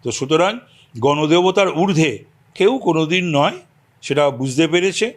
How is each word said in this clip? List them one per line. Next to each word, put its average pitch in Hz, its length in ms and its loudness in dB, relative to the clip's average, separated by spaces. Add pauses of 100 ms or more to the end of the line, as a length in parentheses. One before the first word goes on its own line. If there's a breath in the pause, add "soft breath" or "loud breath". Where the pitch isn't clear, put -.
তো 120 80 -6
সুতরাং 165 480 0 (400 soft breath)
গণদেবতার 165 720 2
ঊর্ধ্বে 160 500 0 (320)
কেউ 240 220 2
কোনোদিন 175 520 0
নয়, 156 280 0 (440)
সেটা 143 280 0
বুঝতে 131 380 -2
পেরেছে 180 500 -2